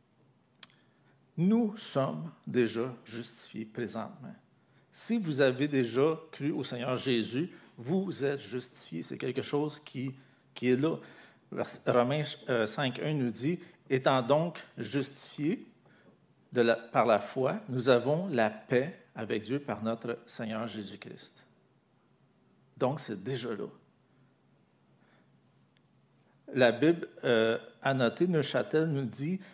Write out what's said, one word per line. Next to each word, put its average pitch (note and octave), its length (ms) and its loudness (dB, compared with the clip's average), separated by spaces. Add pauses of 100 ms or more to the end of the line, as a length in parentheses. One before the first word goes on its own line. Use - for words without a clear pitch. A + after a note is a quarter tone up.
(1400)
Nous G#3 380 4
sommes D#3 560 -2 (140)
déjà A#2+ 480 0 (100)
justifiés A2+ 600 -12
présentement. G#2+ 720 -10 (600)
Si - 220 -2
vous D#3 240 0
avez C3 260 4
déjà C#3 520 2 (120)
cru C#3 200 -4
au - 120 -4
Seigneur B2+ 320 -4
Jésus, A#2+ 560 0 (260)
vous D3+ 460 -2
êtes C#3 160 -2
justifiés, B2 600 -10
c'est - 160 -10
quelque C3 240 -4
chose D3 380 -2
qui, C3 340 -8 (400)
qui B2 160 0
est B2+ 60 6
là. D3+ 220 2 (540)
Vers-, - 160 -4 (200)
Romains, B2+ 360 4 (260)
euh, A#2 180 4
cinq B2+ 320 -2
un D3+ 140 -2
nous B2+ 180 0
dit, « C#3 280 0 (300)
Étant C3+ 320 4
donc D3+ 420 2 (140)
justifiés C#3 880 -4 (840)
de B2 100 2
la, A#2 140 6
par A#2 300 2
la G#2+ 140 6
foi, D3 400 -2 (100)
nous B2+ 200 0
avons C#3 380 4
la A#2 220 2
paix C3 500 -2 (160)
avec A2 280 -4
Dieu B2+ 160 -2
par A2 240 -6
notre A#2 420 -4
Seigneur A2 420 -6
Jésus-Christ. » - 760 -12 (1300)
Donc, B2+ 220 0
c'est F#2+ 240 -8
déjà A#2 320 -4
là. G#2+ 120 -6 (2750)
La B2+ 180 6
Bible, D3+ 360 2 (160)
euh, A2+ 340 4 (240)
annotée, C3+ 460 2
Neuchâtel D#3 580 2
nous C#3 200 -2
dit, « D3 340 -4 (140)